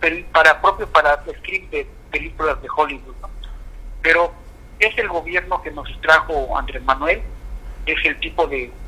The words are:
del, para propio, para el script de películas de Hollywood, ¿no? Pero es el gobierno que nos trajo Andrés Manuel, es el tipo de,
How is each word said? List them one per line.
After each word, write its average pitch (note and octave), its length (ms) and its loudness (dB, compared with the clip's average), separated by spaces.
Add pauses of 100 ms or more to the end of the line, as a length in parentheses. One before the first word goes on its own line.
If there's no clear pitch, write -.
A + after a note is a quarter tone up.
del, E3 240 0
para D#3+ 340 8
propio, F#3+ 280 2
para D3 380 4
el - 120 -8
script - 320 -8
de C#3+ 180 -4 (220)
películas D3+ 500 -2
de C3 160 -12
Hollywood, C#3+ 460 -2
¿no? - 80 -10 (720)
Pero E3 300 4 (460)
es G#3+ 200 2
el G#3+ 100 0
gobierno F3 540 -2
que D#3 80 -8
nos D3 180 -10 (140)
trajo D#3 540 4
Andrés C3+ 280 -4
Manuel, C#3+ 380 2 (640)
es D#3 180 0
el D3 160 -2
tipo E3 260 0
de, C3 240 -4 (180)